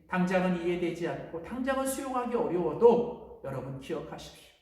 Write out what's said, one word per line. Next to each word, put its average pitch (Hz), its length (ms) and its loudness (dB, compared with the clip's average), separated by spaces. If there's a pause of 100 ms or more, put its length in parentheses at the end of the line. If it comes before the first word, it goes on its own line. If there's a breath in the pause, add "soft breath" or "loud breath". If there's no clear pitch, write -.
당장은 180 560 2
이해되지 170 440 -2
않고 - 360 -8
당장은 262 420 -2
수용하기 254 500 -2
어려워도 175 1080 4
여러분 135 360 -8
기억하십시오. - 680 -10 (140)